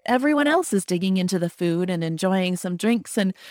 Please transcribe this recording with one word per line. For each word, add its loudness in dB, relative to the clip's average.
everyone 2
else 2
is 2
digging 0
into 0
the 0
food -2
and -2
enjoying 0
some -6
drinks -2
and 0